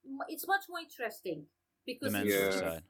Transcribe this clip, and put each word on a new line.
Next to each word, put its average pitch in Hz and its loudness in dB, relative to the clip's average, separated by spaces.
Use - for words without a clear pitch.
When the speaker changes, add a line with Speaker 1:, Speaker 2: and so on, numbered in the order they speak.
Speaker 1:
m-, 269 -10
it's 311 -8
much 392 2
more 349 -8
interesting 208 -8
because - -6
Speaker 2:
The 104 2
Speaker 1:
it's 101 0
Speaker 2:
men's 101 6
wear 98 6
Speaker 3:
Yeah. - -
Speaker 2:
side. 82 0